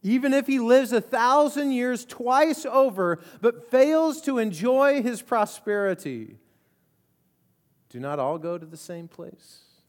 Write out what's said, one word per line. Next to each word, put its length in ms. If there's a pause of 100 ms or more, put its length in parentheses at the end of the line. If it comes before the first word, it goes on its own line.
Even 300
if 140
he 120
lives 340
a 100
thousand 680
years 340
twice 580
over, 560 (220)
but 280
fails 520
to 160
enjoy 640
his 180
prosperity, 1200 (1500)
do 100
not 180
all 200
go 180
to 100
the 100
same 300
place? 580 (240)